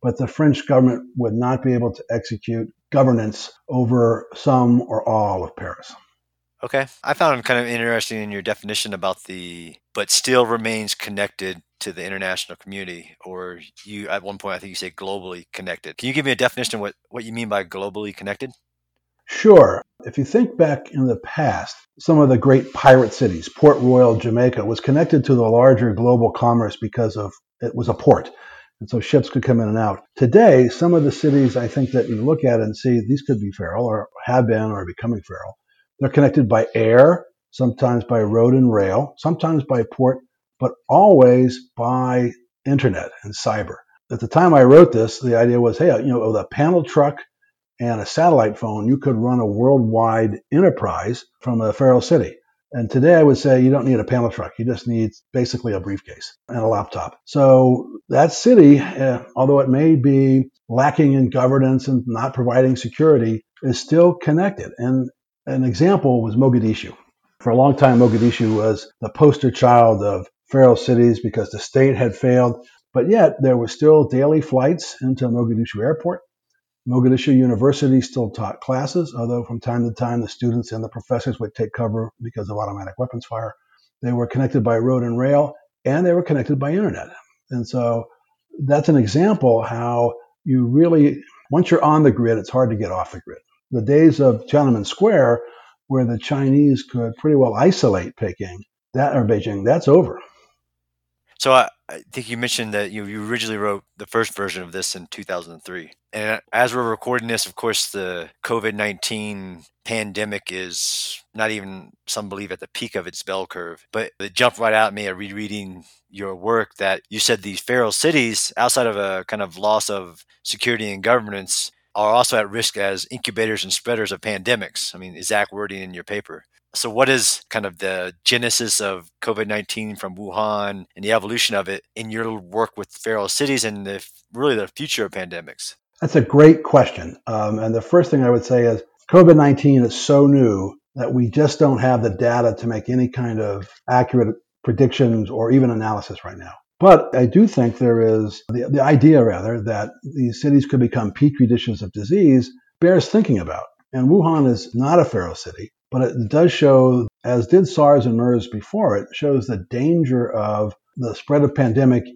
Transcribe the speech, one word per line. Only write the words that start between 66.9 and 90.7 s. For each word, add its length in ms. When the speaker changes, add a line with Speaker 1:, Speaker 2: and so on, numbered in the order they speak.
Speaker 1:
For 100
a 60
long 200
time, 220
Mogadishu 580
was 460
the 80
poster 400
child 540
of 240
feral 240
cities 460
because 280
the 80
state 380
had 180
failed, 540
but 160
yet 320
there 140
were 140
still 380
daily 340
flights 600
into 280
Mogadishu 520
Airport. 380
Mogadishu 460
University 680
still 280
taught 300
classes, 580
although 280
from 140
time 280
to 80
time 260
the 60
students 460
and 100
the 60
professors 500
would 160
take 180
cover 380
because 280
of 80
automatic 420
weapons 260
fire. 300
They 80
were 160
connected 360
by 140
road 240
and 160
rail, 360
and 200
they 80
were 100
connected 360
by 140
internet. 340
And 180
so 380
that's 260
an 80
example 640
how 500
you 240
really, 560